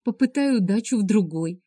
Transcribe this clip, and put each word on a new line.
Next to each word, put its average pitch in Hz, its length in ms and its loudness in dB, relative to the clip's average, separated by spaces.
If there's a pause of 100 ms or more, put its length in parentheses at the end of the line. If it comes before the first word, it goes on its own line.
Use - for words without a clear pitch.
Попытаю 262 540 0
удачу 214 400 0
в 202 80 0
другой. 170 600 0